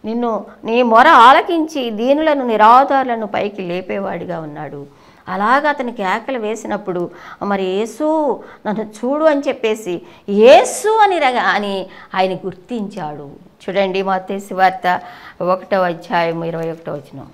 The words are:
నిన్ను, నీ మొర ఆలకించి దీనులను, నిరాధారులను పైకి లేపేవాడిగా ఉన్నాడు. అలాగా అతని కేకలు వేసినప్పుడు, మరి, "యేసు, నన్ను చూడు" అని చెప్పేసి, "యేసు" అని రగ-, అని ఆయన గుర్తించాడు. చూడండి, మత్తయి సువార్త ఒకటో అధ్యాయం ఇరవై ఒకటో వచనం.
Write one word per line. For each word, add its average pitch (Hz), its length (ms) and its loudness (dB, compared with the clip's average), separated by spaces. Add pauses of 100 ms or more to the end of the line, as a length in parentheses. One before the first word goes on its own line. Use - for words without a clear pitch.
నిన్ను, 226 420 -4 (180)
నీ 226 180 0
మొర 233 260 6
ఆలకించి 302 800 4
దీనులను, 277 560 0
నిరాధారులను 240 800 4
పైకి 202 360 -6
లేపేవాడిగా 180 760 -8
ఉన్నాడు. 147 460 -12 (420)
అలాగా 226 400 0
అతని 277 240 -4
కేకలు 220 460 -6
వేసినప్పుడు, 208 720 -6 (320)
మరి, 196 220 -2
"యేసు, 233 760 -2 (260)
నన్ను 214 160 -4
చూడు" 262 420 -4
అని 294 240 4
చెప్పేసి, 214 540 -4 (260)
"యేసు" 254 600 6
అని 415 300 2
రగ-, 254 200 0
అని 196 480 -2 (280)
ఆయన 190 200 0
గుర్తించాడు. 180 1120 -12 (220)
చూడండి, 190 340 0
మత్తయి 190 380 -4
సువార్త 185 600 0 (420)
ఒకటో 185 400 -2
అధ్యాయం 170 600 -2
ఇరవై 165 260 -6
ఒకటో 160 220 -12
వచనం. 139 420 -16